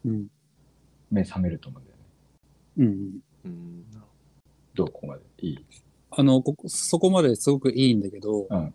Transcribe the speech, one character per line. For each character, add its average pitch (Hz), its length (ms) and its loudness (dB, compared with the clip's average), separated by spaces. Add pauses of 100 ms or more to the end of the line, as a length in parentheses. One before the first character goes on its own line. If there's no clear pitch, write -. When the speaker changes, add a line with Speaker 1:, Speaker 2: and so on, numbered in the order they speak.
Speaker 1:
う 120 40 0
ん。 104 180 -4 (800)
Speaker 2:
目 - 140 2
覚 - 160 -4
め 90 100 2
る 82 100 -6
と - 100 -18
思 - 100 -16
う - 20 -20
ん - 40 -20
だ - 60 -20
よ - 60 -20
ね。 - 60 -20 (720)
Speaker 1:
う 143 60 4
ん - 20 8
う 107 40 4
ん。 98 320 -6 (240)
Speaker 3:
う - 40 -10
ん。 87 420 -16 (840)
Speaker 2:
ど 87 100 0
う？ - 20 -10
こ - 140 -14
こ 76 60 -12
ま 69 100 -12
で。 - 60 -20 (160)
い - 100 -6
い？ 69 160 -10 (460)
Speaker 1:
あ 139 120 2
の、 131 180 6
こ 143 120 -2
こ、 - 160 -12
そ - 300 -2
こ 185 100 4
ま 185 120 4
で 123 140 4
す - 140 0
ご 139 100 2
く 135 120 0
い 131 200 4
い 113 40 6
ん 104 60 2
だ 98 100 -6
け 104 80 -16
ど、 104 300 -2
Speaker 2:
う 101 60 -2
ん。 78 200 -2